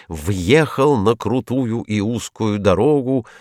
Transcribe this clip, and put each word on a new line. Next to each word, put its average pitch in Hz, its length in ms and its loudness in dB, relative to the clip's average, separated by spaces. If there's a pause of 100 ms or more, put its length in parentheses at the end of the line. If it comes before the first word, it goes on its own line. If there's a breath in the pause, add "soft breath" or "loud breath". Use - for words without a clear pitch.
въехал 101 880 0
на 110 200 2
крутую 120 680 -4
и 104 200 -2
узкую 107 580 -4
дорогу, 123 680 2 (160 loud breath)